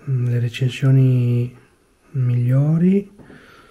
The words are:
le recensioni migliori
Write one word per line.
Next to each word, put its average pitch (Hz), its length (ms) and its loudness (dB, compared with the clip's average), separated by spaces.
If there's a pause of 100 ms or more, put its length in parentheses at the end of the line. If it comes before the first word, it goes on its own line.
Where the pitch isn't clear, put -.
le 123 340 -2
recensioni 123 1120 0 (600)
migliori 143 1000 0 (600)